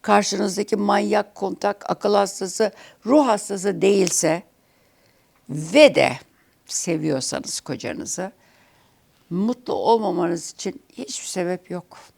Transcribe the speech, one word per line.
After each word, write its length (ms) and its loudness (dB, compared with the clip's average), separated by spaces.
Karşınızdaki 720 0
manyak, 580 0
kontak, 560 -4
akıl 240 0
hastası, 580 0
ruh 200 6
hastası 560 -2
değilse 600 2
ve 460 6
de 180 2
seviyorsanız 960 -4
kocanızı, 720 -8
mutlu 440 -4
olmamanız 800 0
için 300 -12
hiçbir 340 -12
sebep 440 -6
yok. 280 -12